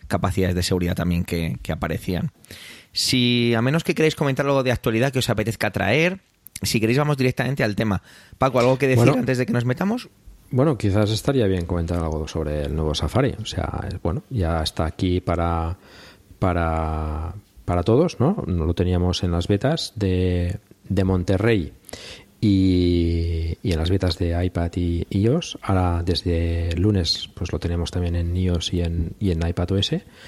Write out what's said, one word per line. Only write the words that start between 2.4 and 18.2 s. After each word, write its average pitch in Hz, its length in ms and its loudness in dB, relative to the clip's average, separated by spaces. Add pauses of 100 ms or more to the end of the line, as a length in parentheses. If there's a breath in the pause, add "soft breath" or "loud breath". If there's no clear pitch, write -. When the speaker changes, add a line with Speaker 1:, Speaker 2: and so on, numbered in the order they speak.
Speaker 1:
Si, 120 600 2
a 113 80 2
menos 143 220 0
que - 100 -2
queráis 156 220 2
comentar 139 300 0
algo 139 180 2
de 127 80 2
actualidad 117 400 0
que 127 80 -2
os - 100 0
apetezca 107 420 -2
traer, 151 500 0 (400)
si - 180 0
queréis 110 180 2
vamos 147 200 2
directamente 127 480 0
al 104 100 -2
tema. 104 260 0 (360 loud breath)
Paco, 127 220 4
¿algo 127 180 6
que 131 100 2
decir 123 160 6
Speaker 2:
Bueno. 127 160 4
Speaker 1:
antes 127 200 0
de 123 60 0
que - 60 -2
nos 120 140 0
metamos? 190 420 -2 (440)
Speaker 2:
Bueno, 135 260 2
quizás 104 340 2
estaría 117 360 2
bien 92 180 0
comentar 85 320 -2
algo 78 320 -2
sobre 76 340 -2
el 73 120 -4
nuevo 78 200 0
Safari. 98 460 0
O 110 40 -12
sea, - 440 -6
es, - 120 -8
bueno, 87 280 -2
ya 82 340 0
está - 220 -4
aquí 90 340 -2
para, 85 580 -2 (640 loud breath)
para, 80 920 -2 (320)
para 87 180 0
todos, 139 380 2